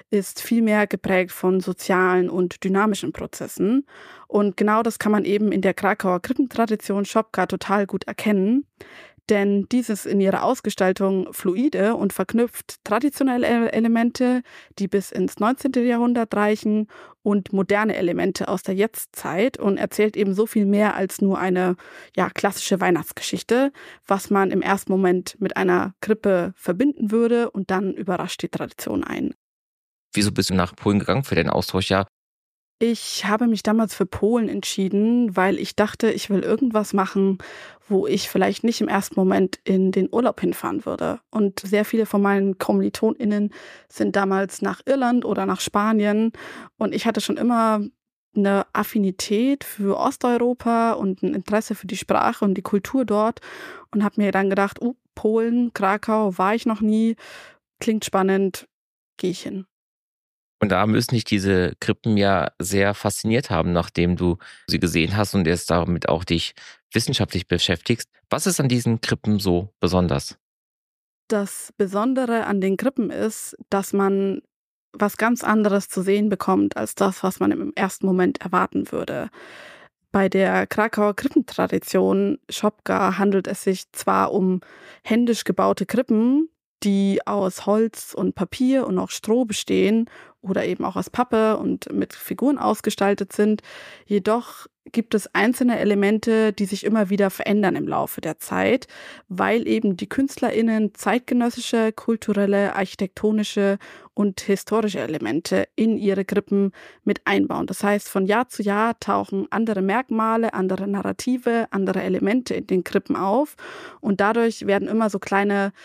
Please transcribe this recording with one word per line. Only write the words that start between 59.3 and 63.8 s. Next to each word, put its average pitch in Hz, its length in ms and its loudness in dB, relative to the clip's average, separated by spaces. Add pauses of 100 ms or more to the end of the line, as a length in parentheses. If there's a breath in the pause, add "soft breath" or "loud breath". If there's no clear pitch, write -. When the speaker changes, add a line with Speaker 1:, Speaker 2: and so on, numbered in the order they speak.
Speaker 1:
ich 175 120 -8
hin." 190 240 -10 (920)
Speaker 2:
Und 104 100 0
da 92 160 2
müssen 110 280 2
dich 113 100 0
diese 95 560 2
Krippen 110 360 0
ja 98 420 2
sehr 98 360 2
fasziniert 110 560 -2
haben, 85 220 0
nachdem 87 440 2